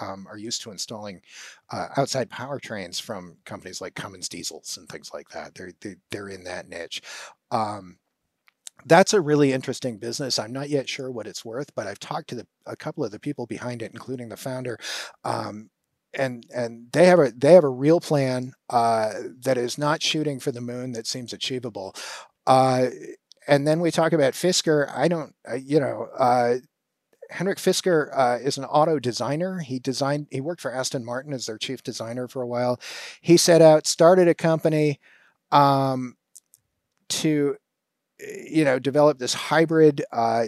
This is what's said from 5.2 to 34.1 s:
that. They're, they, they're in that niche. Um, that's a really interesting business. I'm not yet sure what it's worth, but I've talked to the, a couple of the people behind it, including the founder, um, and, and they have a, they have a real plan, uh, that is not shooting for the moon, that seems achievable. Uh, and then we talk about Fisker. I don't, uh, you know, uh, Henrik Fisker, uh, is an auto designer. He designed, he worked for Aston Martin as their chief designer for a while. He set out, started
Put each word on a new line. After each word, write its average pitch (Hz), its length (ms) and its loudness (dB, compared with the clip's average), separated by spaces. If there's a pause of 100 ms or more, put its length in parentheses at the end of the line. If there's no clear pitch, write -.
that. 76 240 -14
They're, 90 260 -16
they, 98 160 -14 (140)
they're 101 180 -10
in 95 160 -16
that 90 240 -12
niche. 85 340 -14 (480)
Um, 104 480 -6 (880)
that's 170 300 6
a 202 80 4
really 147 320 4
interesting 131 420 -6
business. 117 420 -6
I'm 110 140 -6
not 139 160 -8
yet 139 180 0
sure 131 240 -8
what 113 160 -8
it's 95 180 -12
worth, 120 300 -10
but 110 120 -6
I've 98 120 -10
talked 156 300 -10
to - 60 -12
the, 107 120 -10 (200)
a - 100 -12
couple 156 280 -8
of 107 60 -4
the 107 80 -14
people 139 280 -8
behind 120 340 -10
it, 110 120 -10
including 123 360 -12
the 101 80 -14
founder, 127 420 -8 (460)
um, 110 460 -8 (420)
and, 127 320 -6 (100)
and 117 380 -8
they 165 140 6
have 180 120 8
a, 135 160 4
they 139 200 6
have 175 100 10
a 139 60 0
real 143 300 2
plan, 131 520 -2 (160)
uh, 113 440 2 (280)
that 127 160 0
is 120 220 -4
not 147 240 -2
shooting 147 360 -2
for 135 140 -4
the 120 80 -12
moon, 123 320 -8
that 117 140 -10
seems 123 260 -10
achievable. 104 640 -8 (500)
Uh, 131 420 4 (600)
and 143 180 4
then 156 140 2
we 170 100 2
talk 160 220 2
about 139 220 4
Fisker. 156 600 0
I 143 140 2
don't, 165 260 -4 (160)
uh, 113 40 -4
you 135 260 2
know, 113 360 -2
uh, 123 400 4 (760)
Henrik 180 280 -4
Fisker, 170 560 2
uh, 123 280 2
is 135 160 -2
an 139 80 -8
auto 151 320 2
designer. 139 640 -4
He 127 180 -6
designed, 139 520 -2
he 135 120 -6
worked 170 180 -8
for 127 120 -6
Aston 127 320 -4
Martin 131 280 -8
as 127 140 -6
their 110 120 -10
chief - 240 -8
designer 120 460 -8
for 127 140 -8
a 123 40 -6
while. 123 320 0 (440)
He 170 160 8
set 165 240 8
out, 156 240 10
started 175 420 6